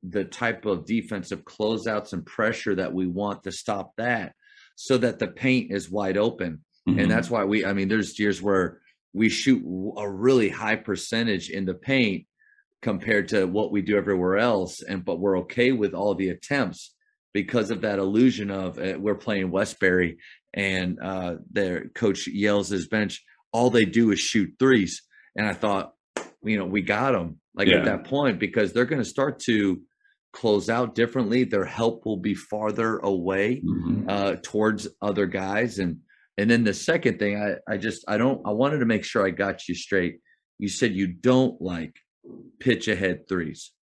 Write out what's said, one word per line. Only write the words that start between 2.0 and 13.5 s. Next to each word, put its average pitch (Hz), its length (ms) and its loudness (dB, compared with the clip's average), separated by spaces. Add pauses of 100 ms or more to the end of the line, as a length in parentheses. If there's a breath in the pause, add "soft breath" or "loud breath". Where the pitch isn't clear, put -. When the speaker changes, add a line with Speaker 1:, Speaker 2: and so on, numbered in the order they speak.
Speaker 1:
and 87 120 -8
pressure 110 500 -2
that 92 180 -4
we 92 140 -2
want 101 360 -4
to 92 80 -8
stop 98 460 -6
that, 113 360 -4 (420 soft breath)
so - 220 0
that 117 220 0
the 107 80 0
paint 127 440 0
is 98 180 -4
wide 95 280 0
open. 95 460 -2 (240)
Speaker 2:
Mm-hmm. 90 120 2
Speaker 1:
And 104 120 4
that's 110 180 2
why 113 140 0
we, 101 220 2
I 98 80 0
mean, 98 160 0
there's 107 280 0
years 101 240 0
where 95 380 0 (340 soft breath)
we 107 140 4
shoot 123 340 4
w-, 92 360 -6
a 104 120 -4
really 110 380 4
high 107 300 -2
percentage 110 720 -2
in 98 160 -4
the 92 80 -2
paint 110 520 0 (560)
compared 101 480 0
to 101 160 2
what 95 280 -2